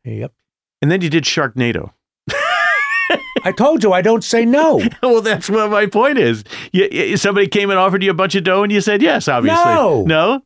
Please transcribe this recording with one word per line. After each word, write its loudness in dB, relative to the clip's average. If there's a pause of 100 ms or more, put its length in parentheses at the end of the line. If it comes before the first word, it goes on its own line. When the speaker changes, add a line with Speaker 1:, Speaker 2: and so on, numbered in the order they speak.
Speaker 1:
Yep. -10 (500)
Speaker 2:
And 2
then 0
you -2
did 0
Sharknado. -2 (1600)
Speaker 1:
I 0
told 0
you 4
I 2
don't 0
say 0
no. 2 (100)
Speaker 2:
<laughs> -16
Well, 4
that's -2
what 0
my 2
point 0
is. 0 (300)
Y-, 2
y-, -2
somebody 0
came -2
and 0
offered 0
you 0
a 0
bunch -2
of -2
dough 2
and -2
you 2
said 0
yes, 0
obviously. 2
Speaker 1:
No. 2
Speaker 2:
No? 2